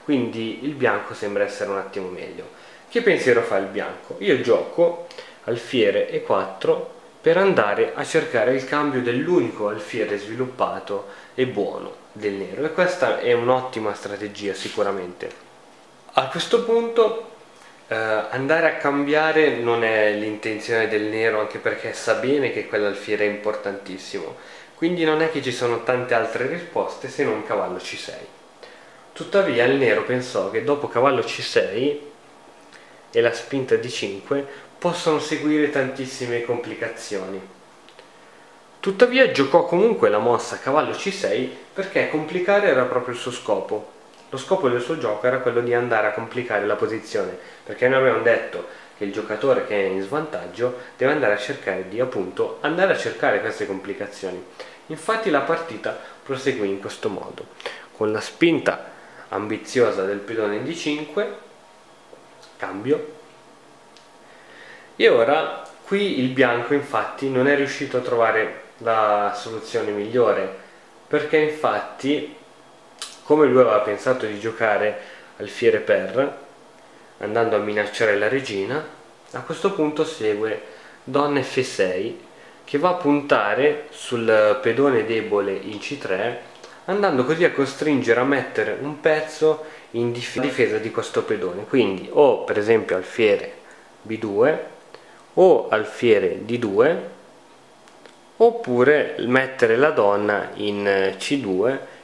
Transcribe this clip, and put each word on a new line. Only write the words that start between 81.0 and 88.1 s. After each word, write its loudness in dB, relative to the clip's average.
donna 0
F -2
sei, -2
che -4
va 2
a 2
puntare 2
sul 2
pedone 2
debole 0
in -8
C -8
tre, -4
andando 2
così 2
a 4
costringere 2